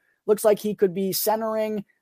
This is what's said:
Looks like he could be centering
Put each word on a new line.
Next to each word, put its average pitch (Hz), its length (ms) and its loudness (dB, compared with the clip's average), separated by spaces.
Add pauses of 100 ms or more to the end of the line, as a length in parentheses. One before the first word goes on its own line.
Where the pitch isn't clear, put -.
(280)
Looks 208 180 2
like 208 140 6
he 214 160 -4
could 190 180 2
be 190 180 -2
centering 220 720 -2 (180)